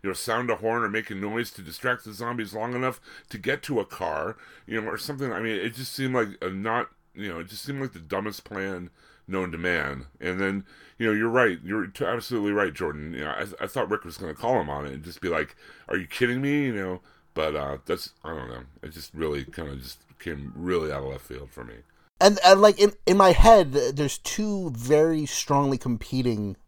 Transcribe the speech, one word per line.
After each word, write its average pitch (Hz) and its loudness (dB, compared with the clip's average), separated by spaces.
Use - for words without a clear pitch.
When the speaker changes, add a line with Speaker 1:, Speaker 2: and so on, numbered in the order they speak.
Speaker 1:
you 98 -4
know, 92 -4
sound 117 -2
a 110 0
horn 113 0
or 104 -2
make 110 -4
a 101 -8
noise 104 -4
to 104 -20
distract 120 -6
the 107 -14
zombies 113 -6
long 113 -4
enough 127 -2
to 117 -12
get 131 -4
to 131 0
a 98 -2
car, 82 -4
you 113 -4
know, 110 -6
or 107 -4
something. 135 -6
I 92 -4
mean, 110 -2
it 107 -4
just 127 -10
seemed 131 -2
like 113 2
a 92 -2
not, 110 -2
you 101 -8
know, 85 -8
it 85 -10
just 104 -14
seemed 139 -6
like 135 -6
the 85 -16
dumbest 98 -6
plan 95 -8
known 92 -2
to 80 -8
man. 73 -2
And 90 -4
then, 98 -2
you 113 0
know, 107 2
you're 110 2
right. 113 2
You're 95 -4
t-, - -6
absolutely 107 -2
right, 101 2
Jordan. 76 -6
You 67 -8
know, 76 -6
I, 92 -6
I 101 -6
thought 104 -4
Rick 104 0
was 82 -14
gonna 85 -8
call 117 0
him 76 -4
on 71 -6
it 69 -8
and 76 -12
just 87 -14
be 90 -2
like, 78 -2
"Are - -2
you 90 -4
kidding 123 0
me?" 143 0
You 123 -2
know, 92 -6
but, 78 0
uh, 71 -4
that's, - -4
I 76 -10
don't 64 -10
know. 62 -12
It 78 -12
just 78 -16
really 76 -2
kinda 73 -10
just 64 -14
came 71 -8
really 82 -2
out 69 -4
of 67 -6
left 67 -12
field 64 -14
for 62 -16
me. 57 -16
Speaker 2:
And, 202 8
and, 196 12
like, 208 8
in, 208 8
in 185 6
my 190 10
head, 185 8
th-, 135 2
there's 143 0
two 202 -4
very 151 4
strongly 139 2
competing 117 -2